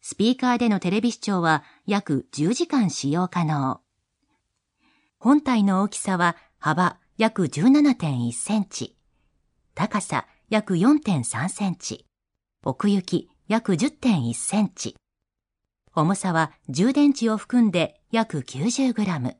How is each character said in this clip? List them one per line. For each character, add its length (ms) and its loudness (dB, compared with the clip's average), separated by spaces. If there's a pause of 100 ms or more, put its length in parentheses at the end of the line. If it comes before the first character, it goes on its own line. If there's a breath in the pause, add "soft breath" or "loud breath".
ス 80 -12
ピ 160 2
ー 40 0
カ 160 0
ー 60 0
で 100 2
の 100 2
テ 140 -2
レ 80 0
ビ 100 0
視 100 -12
聴 220 -2
は 220 0 (200 soft breath)
約 460 -2
十 220 -2
時 160 -4
間 220 2
使 200 -6
用 160 0
可 180 -4
能。 360 -2 (1400)
本 220 4
体 240 0
の 180 2
大 60 -2
き 100 -10
さ 180 -4
は 200 0 (220 soft breath)
幅 420 0 (160)
約 320 0
十 220 2
七 260 4
点 300 -4
一 60 -4
セ 260 -4
ン 80 -2
チ、 300 -12 (760)
高 260 -4
さ 280 -6 (200)
約 300 0
四 220 4
点 240 -2
三 260 -6
セ 180 -4
ン 60 -2
チ、 320 -14 (560)
奥 260 -2
行 160 2
き 260 -4 (180)
約 280 0
十 140 0
点 360 0
一 120 -4
セ 240 -2
ン 100 0
チ。 220 -12 (1000)
重 220 2
さ 180 -2
は 200 0 (160 soft breath)
充 240 2
電 180 6
池 180 0
を 80 0
含 260 2
ん 100 4
で 280 -2 (120)
約 320 -2
九 260 -4
十 220 0
グ 140 0
ラ 120 -2
ム。 220 -6